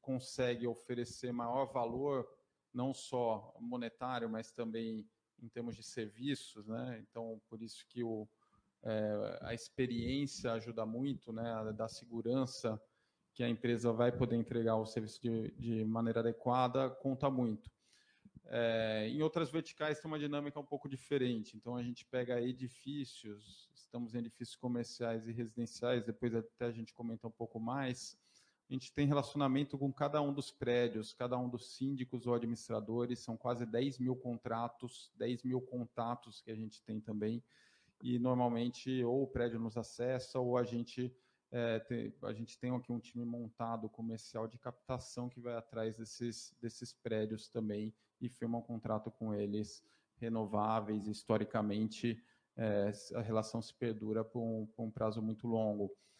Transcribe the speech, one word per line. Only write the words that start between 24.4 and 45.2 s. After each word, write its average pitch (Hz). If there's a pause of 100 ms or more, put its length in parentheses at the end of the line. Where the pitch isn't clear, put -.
comerciais 117
e 117
residenciais, 120
depois 117
até 113
a 117
gente 113
comenta 117
um 110
pouco 113
mais. 127 (500)
A 135
gente -
tem 143
relacionamento 139
com 139
cada 147
um 143
dos 139
prédios, 120
cada 123
um 123
dos 120
síndicos 127
ou 120
administradores, 117
são 113
quase 120
dez 127
mil 127
contratos, 120
dez 120
mil 127
contatos 120
que 113
a 110
gente 110
tem 107
também, 107 (580)
e 123
normalmente 123
ou 127
o 131
prédio 117
nos 113
acessa 123
ou 123
a 123
gente, 120 (400)
é, 117
tem, 113
a 110
gente 110
tem 123
aqui 123
um 120
time 120
montado 113
comercial 113
de 120
captação 123